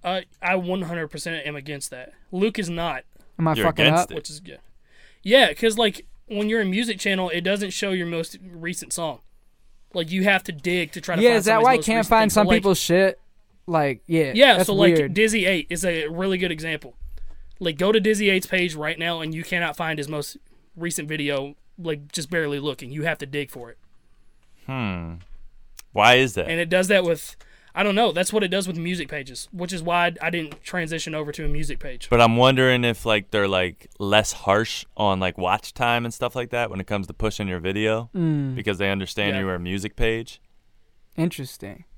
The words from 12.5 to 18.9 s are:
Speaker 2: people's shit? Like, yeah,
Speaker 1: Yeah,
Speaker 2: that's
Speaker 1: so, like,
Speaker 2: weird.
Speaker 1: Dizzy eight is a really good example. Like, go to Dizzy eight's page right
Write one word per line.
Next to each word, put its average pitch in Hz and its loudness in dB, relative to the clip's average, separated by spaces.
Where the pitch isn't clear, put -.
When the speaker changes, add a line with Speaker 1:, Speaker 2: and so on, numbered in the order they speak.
Speaker 2:
people's 196 4
shit? 190 4
Like, 147 0
yeah, 160 2
Speaker 1:
Yeah, 247 8
Speaker 2:
that's 180 2
Speaker 1:
so, 208 0
like, 175 6
Speaker 2:
weird. 147 0
Speaker 1:
Dizzy 214 2
eight 180 0
is 170 -6
a 165 -2
really 185 -2
good 180 -2
example. 156 -8
Like, 165 -4
go 185 2
to 220 4
Dizzy 208 2
eight's 190 0
page 180 -2
right 151 -6